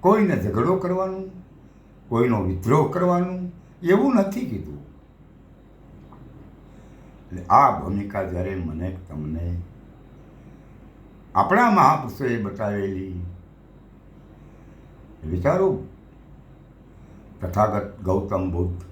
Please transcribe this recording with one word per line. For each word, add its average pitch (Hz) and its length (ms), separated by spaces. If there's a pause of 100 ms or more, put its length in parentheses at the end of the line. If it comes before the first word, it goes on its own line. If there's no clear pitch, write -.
કોઈને 196 420
ઝઘડો 170 400
કરવાનું, 190 420 (840)
કોઈનો 117 300 (100)
વિદ્રોહ 113 360 (100)
કરવાનું 180 460 (420)
એવું 226 380
નથી 190 300
કીધું. 80 280 (2500)
એટલે 87 160 (160)
આ 139 100 (120)
ભૂમિકા 101 500
જ્યારે 92 240 (120)
મને 80 220 (200)
તમને 78 380 (1900)
આપણા 208 360
મહાપુરુષોએ 135 720
બતાવેલી, 98 720 (2250)
વિચારો, 175 360 (1700)
તથાગત 98 500 (160)
ગૌતમ 95 480
બુદ્ધ 87 260 (120)